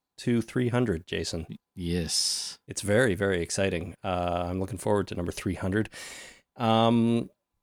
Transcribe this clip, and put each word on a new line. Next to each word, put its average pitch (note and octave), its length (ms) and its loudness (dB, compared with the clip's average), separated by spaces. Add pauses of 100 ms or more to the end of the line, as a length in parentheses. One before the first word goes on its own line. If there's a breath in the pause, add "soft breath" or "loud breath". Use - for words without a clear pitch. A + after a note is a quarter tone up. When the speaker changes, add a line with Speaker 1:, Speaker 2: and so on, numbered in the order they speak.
(180)
Speaker 1:
to A#2+ 220 2
three B2 280 0
hundred, A2+ 400 2
Jason. E2+ 420 -4
Speaker 2:
Y-, - 60 -12 (180)
yes. - 960 -2
Speaker 1:
It's - 140 -8
very, G#2 340 4
very G2 260 0
exciting. E2+ 640 -2
Uh, F2 440 0
I'm F#2 120 -2
looking F#2 180 -4
forward G#2 300 0
to - 80 -8
number F2 160 -2
three F#2 220 -4
hundred. G2 360 -2 (680 loud breath)
Um, A#2 760 4 (320)